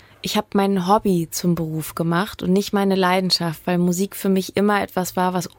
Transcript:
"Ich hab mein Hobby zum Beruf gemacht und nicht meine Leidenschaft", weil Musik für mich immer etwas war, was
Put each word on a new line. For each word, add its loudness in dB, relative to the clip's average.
"Ich -4
hab -2
mein 0
Hobby 2
zum 0
Beruf -4
gemacht -2
und 0
nicht 0
meine 2
Leidenschaft", 0
weil 2
Musik 0
für -2
mich 0
immer 2
etwas -6
war, 0
was -4